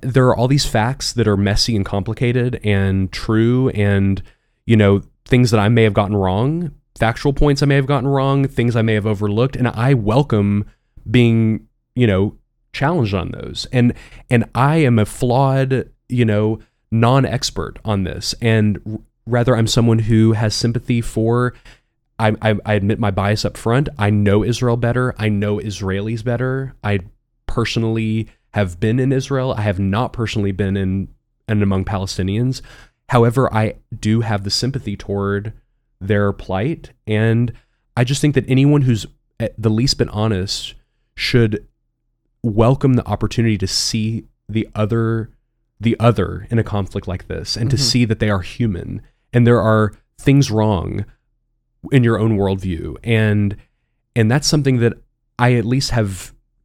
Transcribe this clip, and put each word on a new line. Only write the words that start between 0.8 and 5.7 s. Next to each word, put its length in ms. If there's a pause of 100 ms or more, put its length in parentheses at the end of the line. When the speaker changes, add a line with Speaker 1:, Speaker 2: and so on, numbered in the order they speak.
Speaker 1:
that 140
are 100
messy 380
and 80
complicated 800
and 480
true, 580
and, 520 (460)
you 100
know, 240 (240)
things 240
that 100
I 100
may 140